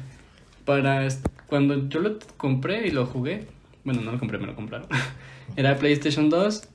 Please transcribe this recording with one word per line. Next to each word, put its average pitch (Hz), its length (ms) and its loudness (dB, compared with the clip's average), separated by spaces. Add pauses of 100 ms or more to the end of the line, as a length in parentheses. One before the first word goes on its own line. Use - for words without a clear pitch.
(640)
Para 135 400 2
est-, 135 200 -4 (220)
cuando 139 400 2
yo 156 140 -2
lo 214 160 0
t-, - 80 -18 (100)
compré 156 520 0
y 160 40 0
lo 131 140 2
jugué, 151 420 -4 (380)
bueno, 123 160 0
no 110 100 -6
lo 123 80 -4
compré, 107 200 -4
me 98 80 -8
lo - 80 -12
compraron. 107 340 -10
<laughs> - 680 -8
Era 139 220 4
PlayStation 147 520 2
dos, 196 340 2 (120)